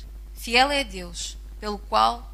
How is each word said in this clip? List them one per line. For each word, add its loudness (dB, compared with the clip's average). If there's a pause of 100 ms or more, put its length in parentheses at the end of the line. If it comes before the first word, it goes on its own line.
(340)
"Fiel 4
é 0
Deus, -10 (200)
pelo -6
qual 4